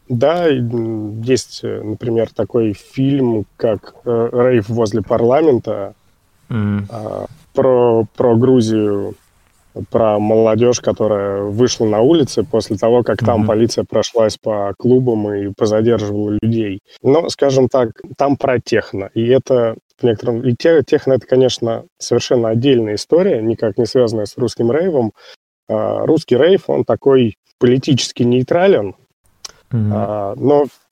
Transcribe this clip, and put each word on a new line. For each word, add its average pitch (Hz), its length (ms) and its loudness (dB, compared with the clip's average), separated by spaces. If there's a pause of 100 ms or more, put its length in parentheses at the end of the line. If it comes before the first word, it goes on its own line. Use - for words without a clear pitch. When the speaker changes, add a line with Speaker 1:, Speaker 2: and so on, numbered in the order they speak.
Speaker 1:
да, 156 400 0
и, 135 120 2
м, 113 640 -6
есть, 123 420 -2
э, 107 180 -8
например, 110 500 -4
такой 113 420 -2
фильм, 131 720 -2 (100)
как, - 380 -4 (100)
э, 117 280 -2
«Рейв 123 360 2
возле 113 340 -2
парламента», 117 920 0 (540)
Speaker 2:
Мгм. 104 420 -4
Speaker 1:
а, 104 360 -10 (280)
про, 123 500 4 (120)
про 120 200 2
Грузию, 110 760 2 (760)
про 110 280 2
молодёжь, 110 600 2
которая 101 600 -2
вышла 113 440 0
на 107 140 0
улицы 135 440 2
после 110 340 -4
того, 120 240 2
как 113 160 -2
там 117 220 0
Speaker 2:
Мгм. 107 80 0
Speaker 1:
полиция 110 360 0
прошлась 110 540 -2
по 101 400 -6
клубам 120 540 0
и 101 200 -6
позадерживала 107 880 0
людей. 110 400 -4 (220)
Но, 147 260 2
скажем 131 400 2
так, 123 220 0 (260)
там 139 220 0
про 131 220 0
техно. 98 540 -4
И 113 140 -2
это 123 480 0 (220)
в - 60 -2
некотором, 120 400 -2
и 123 100 0
те-, 160 280 2
техно — 135 320 -2
это, 123 120 -2
конечно, 120 580 0 (140)
совершенно 120 500 0
отдельная 117 460 2
история, 156 480 0
никак 113 340 -2
не 120 100 0
связанная 113 400 0
с - 120 -16
русским 117 340 -2
рейвом. 147 400 0 (560)
А, 107 380 -2
русский 156 320 0
рейв, 170 320 2
он 143 140 -2
такой 123 520 2 (220)
политически 127 640 0
нейтрален. 127 720 0 (800)
Speaker 2:
Мгм. 107 200 0
Speaker 1:
А, 104 440 -4
но, 143 300 2 (260)